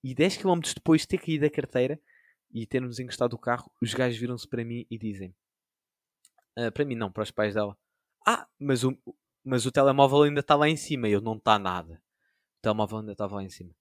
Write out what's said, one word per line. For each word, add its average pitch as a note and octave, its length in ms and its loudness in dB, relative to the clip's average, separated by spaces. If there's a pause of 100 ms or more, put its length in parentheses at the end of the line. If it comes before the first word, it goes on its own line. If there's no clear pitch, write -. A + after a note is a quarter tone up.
E C3 100 -8
dez E3+ 220 2
quilómetros F3 380 0
depois D#3+ 280 4
de - 60 -10
ter F#3 100 -2
caído D3+ 260 -2
a D3+ 60 4
carteira C3+ 500 -2 (520)
e A2+ 140 -6
termos B2+ 340 -4
encostado A#2+ 360 -2
o - 20 -12
carro, - 320 -4 (100)
os A2+ 140 -2
gajos B2 240 0
viram-se A#2+ 300 -6
para A#2+ 160 -6
mim A#2 260 -8
e A#2 80 -8
dizem: F#2+ 360 -10 (1200)
ah, A#2 140 -2
para D3 140 -2
mim C3+ 100 -6
não, A2 160 -4
para G#2+ 140 -4
os - 80 -10
pais G#2 220 -2
dela, G#2 220 -2 (480)
"Ah, - 240 0 (120)
mas C3+ 240 -2
o, C3 120 0 (480)
mas B2+ 220 -2
o B2+ 60 -2
telemóvel C#3 500 6
ainda D3 180 4
está D3 140 4
lá D3 140 4
em D#3+ 80 0
cima." B2+ 320 -4
E G#2 40 4
eu, G2+ 80 4
"Não A2 160 -4
está A2 220 4
nada. F2+ 420 -6 (580)
O - 40 -20
telemóvel G#2+ 360 0
ainda G#2+ 140 -10
estava G2+ 240 -6
lá G2 60 -8
em F#2+ 80 -12
cima." F2+ 300 -20